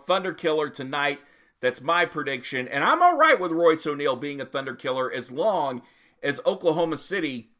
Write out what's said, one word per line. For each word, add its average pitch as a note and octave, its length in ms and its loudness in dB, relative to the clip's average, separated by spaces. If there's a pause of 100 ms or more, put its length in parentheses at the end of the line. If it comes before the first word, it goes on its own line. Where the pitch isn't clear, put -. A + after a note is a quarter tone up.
Thunder F#3 260 0
Killer D#3 380 0
tonight. C#3+ 500 -4 (400)
That's B2+ 220 -2
my E3+ 240 2
prediction. C3+ 640 -4
And - 160 -2
I'm D#4 180 4
all F4 160 6
right D4+ 200 6
with F3+ 140 -2
Royce D#3+ 340 4
O'Neale C#3+ 300 0
being C#3+ 240 -8
a B2+ 60 -8
Thunder C3+ 280 -6
Killer B2+ 380 -2
as B2+ 180 -6
long C#3+ 520 0 (400)
as C#3 240 -2
Oklahoma E3+ 500 2
City D3 640 -6